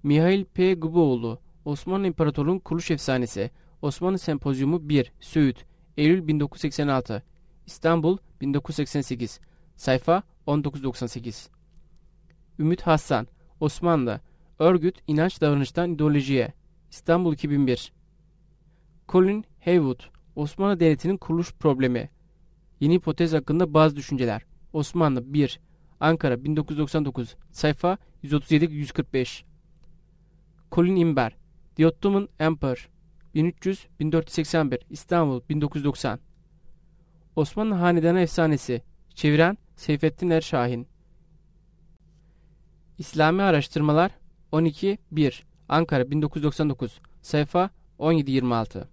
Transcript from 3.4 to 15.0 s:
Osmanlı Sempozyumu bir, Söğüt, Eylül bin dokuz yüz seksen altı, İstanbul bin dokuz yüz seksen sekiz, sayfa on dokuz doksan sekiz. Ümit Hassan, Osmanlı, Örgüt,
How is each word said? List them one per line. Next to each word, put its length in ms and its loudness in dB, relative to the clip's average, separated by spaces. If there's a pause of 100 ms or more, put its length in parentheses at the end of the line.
Osmanlı 340 -2
Sempozyumu 720 -4
bir, 300 2
Söğüt, 460 0 (320)
Eylül 300 2
bin 120 0
dokuz 180 -4
yüz 40 -10
seksen 260 -2
altı, 360 -2 (420)
İstanbul 520 0 (240)
bin 120 -2
dokuz 200 -4
yüz 20 -6
seksen 260 -2
sekiz, 380 -6 (360)
sayfa 480 0 (220)
on 180 -2
dokuz 200 -8
doksan 240 -6
sekiz. 420 -12 (1080)
Ümit 220 0
Hassan, 460 0 (320)
Osmanlı, 600 0 (380)
Örgüt, 480 2